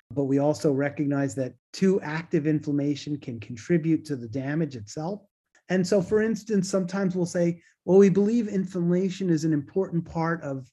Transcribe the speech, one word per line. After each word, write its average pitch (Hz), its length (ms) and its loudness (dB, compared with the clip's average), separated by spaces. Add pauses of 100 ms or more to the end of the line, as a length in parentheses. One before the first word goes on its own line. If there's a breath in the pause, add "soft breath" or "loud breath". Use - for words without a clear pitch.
(160)
but 139 80 0
we 139 160 2
also 147 320 2
recognize 139 640 -2
that 127 180 -6 (200)
too 190 280 2
active 156 460 -2
inflammation 147 720 -2
can 117 200 -10
contribute 156 680 0
to 147 100 -6
the 120 120 -10
damage 139 480 -4
itself. 156 460 -8 (480 soft breath)
And 185 160 2
so, 202 160 2
for 214 220 2
instance, 220 440 0
sometimes 190 480 -2
we'll 175 120 0
say, 170 340 0 (240 soft breath)
"Well, 180 120 6
we 196 120 10
believe 208 400 2
inflammation 185 800 -2
is 160 160 2
an 160 80 2
important 170 500 -2
part 165 400 -4
of 135 300 -8